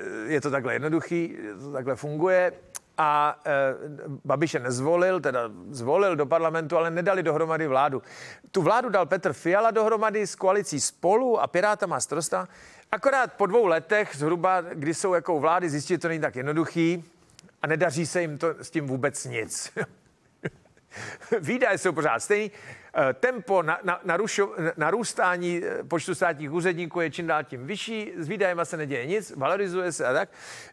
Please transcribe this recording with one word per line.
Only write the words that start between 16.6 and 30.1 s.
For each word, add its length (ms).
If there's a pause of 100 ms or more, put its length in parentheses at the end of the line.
a 60
nedaří 380
se 160
jim 160
to, 220
s 100
tím 180
vůbec 380
nic. 460 (800)
<laughs> 880
Výdaje 380
jsou 140
pořád 280
stejný. 320 (440)
Eh, 180
tempo 480
na-, 220
na-, 220
narušo-, 720
narůstání, 840
eh, 200
počtu 320
státních 360
úředníků 500
je 100
čím 160
dál 160
tím 240
vyšší, 500
s 100
výdajema 380
se 120
neděje 280
nic, 300
valorizuje 560
se 160
a 60